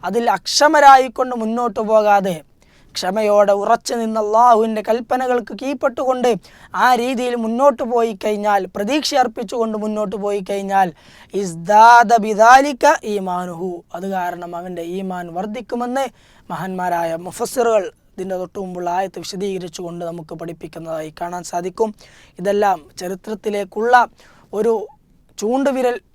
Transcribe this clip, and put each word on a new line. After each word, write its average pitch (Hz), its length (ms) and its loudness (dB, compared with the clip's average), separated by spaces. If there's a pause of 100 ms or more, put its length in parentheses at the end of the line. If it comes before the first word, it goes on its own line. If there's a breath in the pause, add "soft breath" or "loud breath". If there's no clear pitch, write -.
അതിൽ 233 160 -2 (120)
അക്ഷമരായിക്കൊണ്ട് 269 1040 4
മുന്നോട്ട് 226 380 -4 (100)
പോകാതെ 202 460 2 (580 soft breath)
ക്ഷമയോടെ 208 680 2
ഉറച്ചു 233 400 -2
നിന്ന് 220 220 -4
അള്ളാഹുവിൻ്റെ 220 640 4
കൽപ്പനകൾക്ക് 247 760 -2
കീഴ്പ്പെട്ടുകൊണ്ട് 262 680 -2 (540 soft breath)
ആ - 20 4 (160)
രീതിയിൽ 247 320 -2 (100)
മുന്നോട്ട് 240 480 2
പോയി 233 300 0
കഴിഞ്ഞാൽ, 208 400 0 (140)
പ്രതീക്ഷ 247 340 -2 (120)
അർപ്പിച്ചുകൊണ്ട് 226 640 -4
മുന്നോട്ട് 214 400 -4
പോയി 202 260 -2
കഴിഞ്ഞാൽ, 196 380 0 (540 soft breath)
ഇസ്ദാദ 208 720 6 (140)
ബിദാലിക 240 600 6 (280)
ഈമാനുഹു, 180 560 -6 (280)
അത് 185 180 -10
കാരണം 175 460 -6
അവൻ്റെ 180 240 -10 (100)
ഈമാൻ 185 320 -8 (100)
വർദ്ധിക്കുമെന്ന് 240 680 -6 (480 soft breath)
മഹാന്മാരായ 175 580 -4 (160)
മുഫസ്സിറുകൾ 226 580 -2 (300)
ഇതിൻ്റെ 185 260 -8
തൊട്ടു 180 220 -12
മുമ്പുള്ള 180 340 -8
ആയത്ത് 190 280 -6
വിശദീകരിച്ചുകൊണ്ട് 180 840 -10
നമുക്ക് 170 300 -14
പഠിപ്പിക്കുന്നതായി 160 800 -12
കാണാൻ 175 320 -10
സാധിക്കും. 185 360 -4 (520 soft breath)
ഇതെല്ലാം 202 360 0 (240)
ചരിത്രത്തിലേക്കുള്ള 202 920 -2 (640 soft breath)
ഒരു 226 140 2 (680)
ചൂണ്ടുവിരൽ 254 540 0 (200)